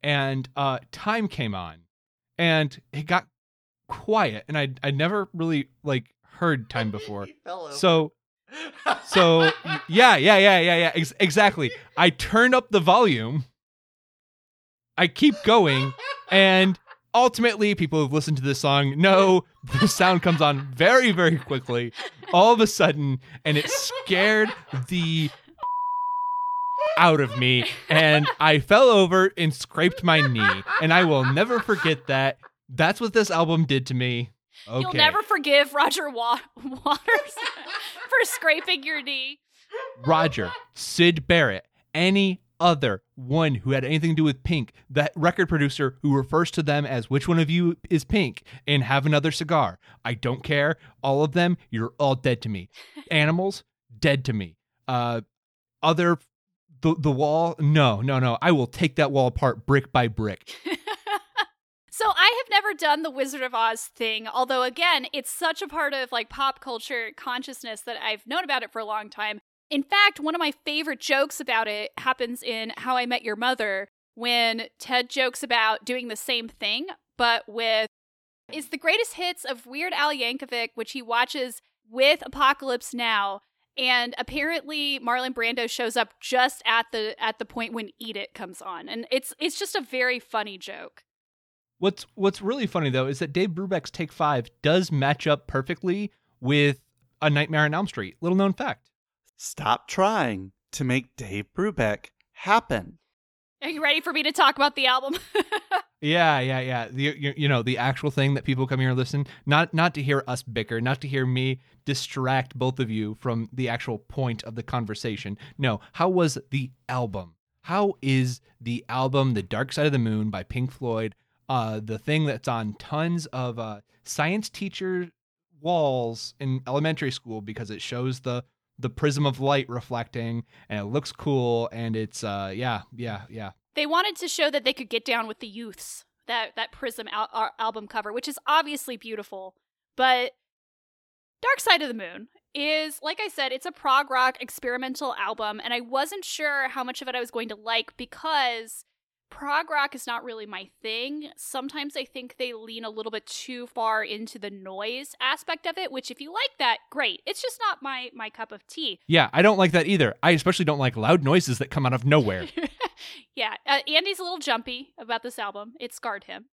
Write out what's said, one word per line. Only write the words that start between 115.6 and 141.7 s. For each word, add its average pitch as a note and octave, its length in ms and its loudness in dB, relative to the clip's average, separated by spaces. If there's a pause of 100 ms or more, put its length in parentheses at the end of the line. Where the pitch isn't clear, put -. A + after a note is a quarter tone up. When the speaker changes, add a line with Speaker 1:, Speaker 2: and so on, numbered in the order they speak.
Speaker 1:
how E3+ 160 0
was E3+ 280 2 (140)
the C3 200 -6 (160)
album? G2+ 480 -6 (280)
How G3 380 0
is C3 380 0 (220)
the A#2+ 260 -6
album, C3 460 0
The G2+ 100 -2
Dark A#2 300 -6
Side D3+ 140 0
of D3 40 2
the C3+ 80 0
Moon A2 300 0
by G2 140 -6
Pink B2+ 280 -6
Floyd, A2 440 -6 (340)
uh, A2 340 -2
the G#2+ 160 -8
thing D3+ 260 0
that's B2 220 -4
on A2+ 280 -4
tons E3 520 -4
of, B2 320 -6
uh, G#2+ 220 -10 (220)
science F3+ 460 -4
teacher F#3 600 -6 (500)
walls C3+ 800 -2
in C3 260 -4
elementary D3+ 460 -2
school A2 300 -10
because G#2+ 280 -12
it G#2 120 -12
shows B2+ 400 -6
the, B2 240 -6 (320)
the B2+ 120 -6
prism D3 360 0
of B2+ 160 -2
light C#3 260 2
reflecting, A#2 800 -6 (240)
and G#2 100 -6
it G2+ 60 -6
looks C3+ 260 -6
cool, A#2+ 640 0
and A2+ 240 -4
it's, A2 260 -8
uh, G2+ 320 -6
yeah, A#2 280 -4 (120)
yeah, A2+ 340 -10
yeah. G#2+ 220 -14 (280)
Speaker 3:
They D4 60 0
wanted E4+ 320 -2
to F4 100 -8
show D4+ 220 0
that C4+ 160 -2
they C4 80 0
could B3+ 160 -12
get A3+ 160 -6
down A#3 200 -2
with A3 140 -12
the A#3 80 -14
youths, G#3+ 560 -16 (240)
that, A3+ 300 -4
that A3+ 160 -8
Prism A3+ 400 -10
al-, G#3+ 180 -4
ar-, A3 280 -2
album A3 280 -6
cover, G#3 240 -8
which B3 160 -6
is C#4+ 180 -10
obviously D4 520 -2
beautiful, G3+ 580 -14 (400)
but B3+ 380 2 (1080)
Dark B4+ 200 0
Side E4+ 200 4